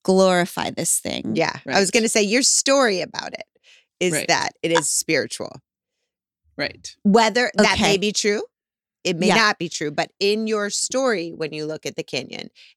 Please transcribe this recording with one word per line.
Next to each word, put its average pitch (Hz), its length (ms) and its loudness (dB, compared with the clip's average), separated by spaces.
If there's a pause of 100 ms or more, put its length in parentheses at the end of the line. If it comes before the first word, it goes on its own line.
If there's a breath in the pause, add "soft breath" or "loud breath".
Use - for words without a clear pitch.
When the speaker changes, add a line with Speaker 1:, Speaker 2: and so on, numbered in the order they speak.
Speaker 1:
glorify 185 680 2
this - 280 -2
thing. - 360 -6
Speaker 2:
Yeah. 160 320 -2
I 185 120 2
was 196 80 2
Speaker 3:
Right. 196 40 -4
Speaker 2:
gonna 220 180 2
say 214 140 2
your 220 200 2
story 247 580 2
about - 320 -10
it - 120 -14 (540 soft breath)
is 180 140 0
Speaker 3:
Right. - 140 -2
Speaker 2:
that - 240 0 (120)
it 165 80 -2
is 151 180 2
spiritual. - 720 -4 (960)
Speaker 3:
Right. - 460 -10
Speaker 2:
Whether 220 520 4
that 214 240 4
may 202 140 4
Speaker 1:
Okay. 196 40 4
Speaker 2:
be 202 140 0
true, 214 320 0 (600)
it 202 140 -2
may 202 100 2
Speaker 1:
Yeah. 185 80 6
Speaker 2:
not 214 240 2
be 170 100 -6
true, - 220 -6
but - 280 -4
in 214 280 0
your 208 220 -2
story, 214 640 -2
when 160 200 -8
you 151 120 -8
look 156 200 -10
at 143 100 -8
the 160 80 -8
canyon, - 460 -10 (280 soft breath)